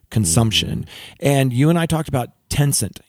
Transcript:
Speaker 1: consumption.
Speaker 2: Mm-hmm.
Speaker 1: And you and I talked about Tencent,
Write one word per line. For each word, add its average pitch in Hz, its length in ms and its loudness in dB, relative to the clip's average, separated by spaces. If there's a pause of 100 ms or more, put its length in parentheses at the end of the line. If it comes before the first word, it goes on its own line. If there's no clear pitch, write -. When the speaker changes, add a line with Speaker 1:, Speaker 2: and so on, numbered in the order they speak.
(120)
Speaker 1:
consumption. 107 680 0
Speaker 2:
Mm-hmm. - 460 -10
Speaker 1:
And 135 240 2
you 139 200 4
and 170 80 2
I 165 80 0
talked 156 220 -4
about 127 200 -2 (220)
Tencent, 139 560 -2